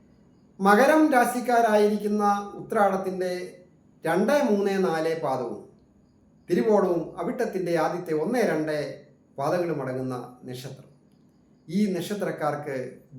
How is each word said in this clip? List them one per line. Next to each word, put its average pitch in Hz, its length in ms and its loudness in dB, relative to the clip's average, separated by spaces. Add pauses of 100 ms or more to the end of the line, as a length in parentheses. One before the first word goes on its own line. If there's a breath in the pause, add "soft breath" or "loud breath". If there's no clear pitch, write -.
(680)
മകരം 262 340 6 (140)
രാശിക്കാരായിരിക്കുന്ന 214 1080 2 (360)
ഉത്രാടത്തിൻ്റെ 190 720 0 (760)
രണ്ട്, 214 280 2 (120)
മൂന്ന്, 196 260 0 (120)
നാല് 165 280 -2 (100)
പാദവും 131 380 -4 (880)
തിരുവോണവും 185 540 2 (180)
അവിട്ടത്തിൻ്റെ 185 520 -4 (120)
ആദ്യത്തെ 165 300 -4 (100)
ഒന്ന്, 247 180 0 (100)
രണ്ട് 156 240 -2 (640)
പാദങ്ങളും 160 440 -2
അടങ്ങുന്ന 131 340 -6 (320)
നക്ഷത്രം. 127 340 -14 (920)
ഈ 208 40 2 (140)
നക്ഷത്രക്കാർക്ക് 156 840 -4 (420)